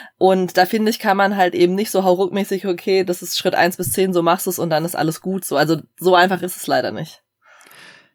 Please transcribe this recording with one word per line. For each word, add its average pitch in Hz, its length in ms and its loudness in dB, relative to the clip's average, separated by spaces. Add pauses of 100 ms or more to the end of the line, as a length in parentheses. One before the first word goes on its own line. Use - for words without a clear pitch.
(180)
Und 185 400 2
da 180 100 6
finde 220 240 0
ich, - 80 -6
kann 196 180 0
man 196 200 0
halt 180 180 2
eben 175 180 4
nicht 208 160 -2
so 185 140 0
hauruckmäßig, 190 640 0
„Okay, 190 360 0
das 185 200 -6
ist - 140 -8
Schritt - 180 -2
eins 175 220 0
bis 185 160 -6
zehn, 190 200 0
so 175 80 2
machst 170 240 0
du's 185 140 -4
und 165 100 -4
dann 160 160 -2
ist 175 100 -8
alles 156 260 -2
gut“, 185 220 -6
so. 143 140 -4
Also 156 240 2 (180)
so 185 160 2
einfach 180 280 4
ist 180 120 -8
es - 120 -12
leider 127 240 0
nicht. - 320 -12 (920)